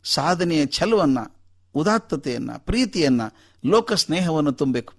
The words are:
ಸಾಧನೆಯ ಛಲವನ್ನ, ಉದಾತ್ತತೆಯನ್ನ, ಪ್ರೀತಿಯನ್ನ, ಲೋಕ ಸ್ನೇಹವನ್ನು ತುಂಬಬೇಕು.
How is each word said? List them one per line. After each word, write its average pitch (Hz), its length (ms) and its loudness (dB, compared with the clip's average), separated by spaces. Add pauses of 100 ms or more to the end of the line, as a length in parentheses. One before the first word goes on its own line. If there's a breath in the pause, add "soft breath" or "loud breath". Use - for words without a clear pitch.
ಸಾಧನೆಯ 165 600 0
ಛಲವನ್ನ, 170 520 2 (560)
ಉದಾತ್ತತೆಯನ್ನ, 147 840 -2
ಪ್ರೀತಿಯನ್ನ, 185 640 0 (460 soft breath)
ಲೋಕ 226 260 2
ಸ್ನೇಹವನ್ನು 160 600 0
ತುಂಬಬೇಕು. 123 460 -4